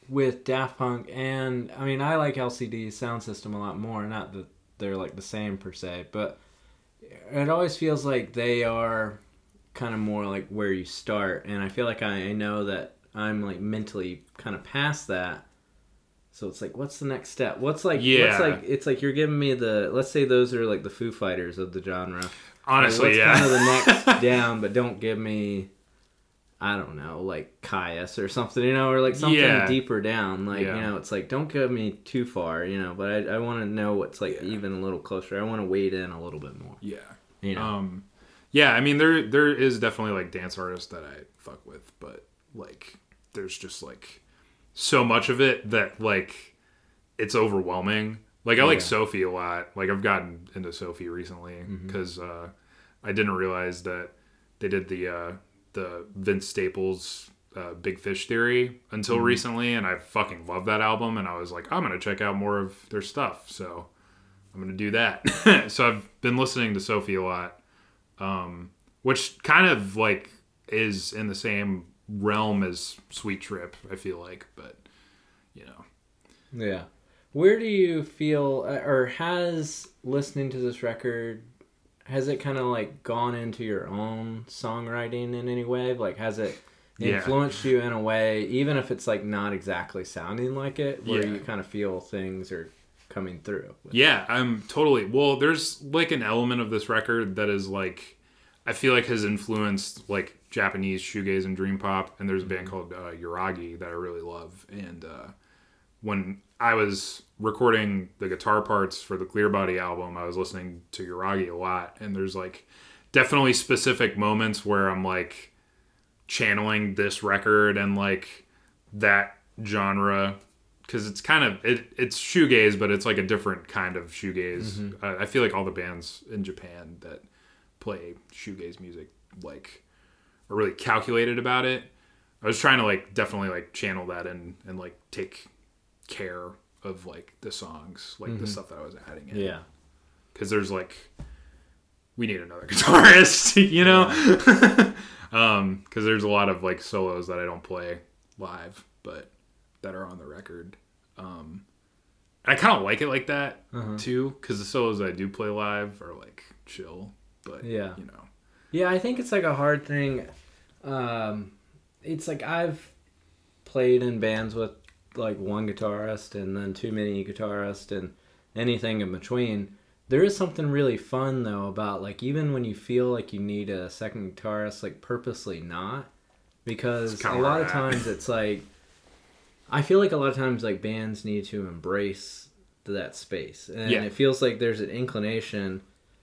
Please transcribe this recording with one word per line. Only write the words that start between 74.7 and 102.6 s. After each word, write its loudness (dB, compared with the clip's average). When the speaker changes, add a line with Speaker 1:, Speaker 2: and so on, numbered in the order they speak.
Speaker 2:
you -20
know. -20
Speaker 1:
Yeah. -4
Where 6
do -2
you 4
feel, 0
uh, -4
or 4
has -4
listening -2
to -8
this -4
record, -4
has -2
it -2
kinda, -4
like, -4
gone 0
into -6
your -4
own -6
songwriting -6
in -6
any -2
way? -2
Like, -4
has -4
it -4
Speaker 2:
Yeah. 0
Speaker 1:
influenced 0
you 4
in -2
a -2
way, 2
even 0
if -2
it's, -6
like, 0
not -2
exactly -6
sounding -6
like -6
it, -4
where 0
Speaker 2:
Yeah. -4
Speaker 1:
you -6
kinda -8
feel -4
things -8
are -10
coming -8
through? -8
Speaker 2:
Yeah, 6
I'm 0
totally, 4
well, 4
there's, 0
like, 0
an 0
element 0
of -2
this -2
record 0
that 0
is, 0
like, -8
I -4
feel 2
like 4
has -2
influenced, -4
like, -6
Japanese -2
shoegaze -2
and -4
dream -2
pop, -4
and -4
there's -2
a -8
band -6